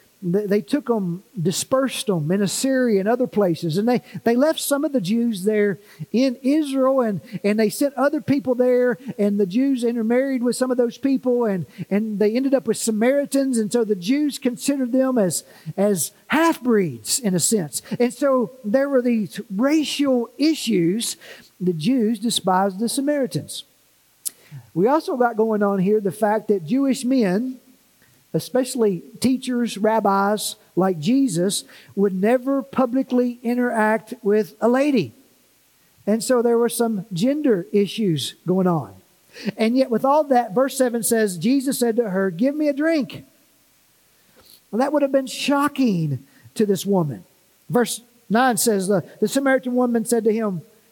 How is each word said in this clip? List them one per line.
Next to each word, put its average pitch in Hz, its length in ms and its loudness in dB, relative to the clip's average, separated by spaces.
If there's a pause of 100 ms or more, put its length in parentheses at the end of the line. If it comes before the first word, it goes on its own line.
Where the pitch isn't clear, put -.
(220)
they, 190 240 0
they 202 140 2
took - 280 -4
'em, 196 340 -2 (180)
dispersed 247 680 -2
'em 160 220 0
in 196 120 2
Assyria 247 580 0
and 190 80 -2
other 247 180 0
places. 170 500 0
And 214 120 0
they, 240 140 2 (220)
they 233 100 2
left 302 240 2
some 285 260 -2
of 311 80 -2
the 262 80 0
Jews 214 440 -2
there 208 340 0 (340)
in 247 300 0
Israel, 269 600 2
and, 214 180 -2 (240)
and 208 140 2
they 220 100 2
sent 285 260 -2
other 294 260 0
people 262 340 -2
there, 247 440 2 (180)
and 202 220 2
the 208 80 2
Jews 247 380 0
intermarried 240 580 0
with 240 140 0
some 254 160 0
of 247 40 0
those 240 220 0
people, 254 460 0
and, 190 220 -2 (240)
and 208 280 -2
they 214 160 2
ended 269 200 0
up 254 120 -2
with 214 120 -2
Samaritans. 269 800 0
And 214 140 -2
so 240 120 0
the 208 100 0
Jews 262 440 -2
considered 254 520 -2
them 262 280 2
as, 185 260 0 (320)
as 196 340 0 (180)
half-breeds 233 920 0
in 202 140 0
a 170 60 2
sense. 180 420 -2 (180)
And 240 120 2
so 262 380 0 (140)
there 269 240 0
were 269 140 2
these 226 380 -2 (140)
racial 269 840 0
issues. 226 800 0 (440)
The 180 120 0
Jews 214 460 0
despised 190 640 -2
the 233 80 -2
Samaritans. 277 760 -4 (1080)
We 185 140 2
also 311 280 0
got 240 200 2
going 214 260 2
on 202 160 2
here 208 220 2
the 196 120 -2
fact 214 360 0
that 196 160 0
Jewish 262 400 0
men, 247 540 0 (760)
especially 220 680 -2 (180)
teachers, 247 560 -2
rabbis 208 800 2 (220)
like 185 240 0
Jesus, 202 640 0 (320)
would 196 180 2
never 247 480 0
publicly 247 800 0
interact 226 800 0
with 208 380 0
a 220 80 2
lady. 254 440 2 (920)
And 214 160 0
so 247 200 2
there 233 160 2
were 233 100 2
some 226 440 -2
gender 240 600 0
issues 202 600 0 (120)
going 185 200 2
on. 135 280 -2 (600)
And 233 200 0
yet 262 140 2
with 226 140 0
all 294 200 4
that, 240 300 0
verse 262 220 0
seven 240 260 0
says, 214 360 0
Jesus 254 400 0
said 233 180 0
to 233 140 0
her, 190 200 0
"Give 240 240 0
me 302 140 0
a 285 40 2
drink." 294 520 -2 (1500)
Well, 202 80 -4
that 277 140 0
would 294 100 2
have 277 100 0
been 269 140 0
shocking 208 960 0 (300)
to 226 100 0
this 196 220 0
woman. 160 380 0 (440)
Verse - 320 -2 (300)
nine 240 280 2
says, 196 300 0
The, 202 160 2 (160)
the 214 80 2
Samaritan 262 460 0
woman 240 300 0
said 226 200 -2
to 220 80 4
him, 208 300 -2 (300)